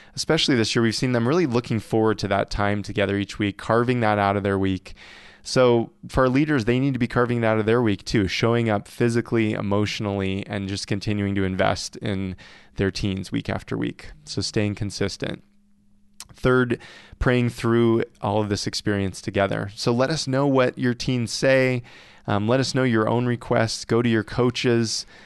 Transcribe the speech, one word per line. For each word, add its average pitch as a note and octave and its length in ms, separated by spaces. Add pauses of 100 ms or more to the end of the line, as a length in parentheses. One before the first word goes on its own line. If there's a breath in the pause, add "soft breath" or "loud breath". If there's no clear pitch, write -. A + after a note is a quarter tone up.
(160 loud breath)
especially D#3 400
this A2 180
year, A#2 80
we've A2 120
seen B2+ 180
them A#2 160
really E3+ 180
looking A#2+ 320
forward A2 420
to G#2 80
that G2 220
time G2+ 320
together G2+ 360
each G2+ 200
week, G2+ 200
carving A#2+ 420
that G#2+ 180
out G2+ 200
of G2 40
their G2 160
week. F#2+ 360 (480 loud breath)
So A#2+ 500 (160)
for C3+ 160
our C3 60
leaders, C#3+ 340
they A#2+ 160
need C#3 140
to A#2+ 40
be A#2+ 80
carving B2 320
it A#2 60
out A2 140
of G#2+ 80
their A#2 160
week G#2 240
too, G#2+ 200
showing A#2 440
up G2+ 180
physically, A#2 640
emotionally, G2+ 960
and G2+ 200
just F#2+ 200
continuing G2+ 480
to G2 100
invest F#2+ 520
in F#2+ 400 (400 loud breath)
their G2 140
teens F#2+ 400
week A2+ 200
after G2 260
week. A#2 340 (140)
So - 160
staying G#2 340
consistent. - 680 (880)
Third, B2+ 460 (400 loud breath)
praying B2 320
through A#2 540 (180)
all G#2 180
of G#2 80
this G2 180
experience G2 540
together. G2 540
So - 180
let B2+ 180
us - 160
know C3 200
what C3 320
your B2 160
teens A#2+ 380
say. C3 500 (440 loud breath)
Um, G#2 220
let B2+ 120
us B2 140
know C3 100
your A2+ 240
own A#2+ 180
requests. A#2+ 580
Go A#2 160
to A#2+ 80
your A2+ 140
coaches, A#2+ 840 (200 loud breath)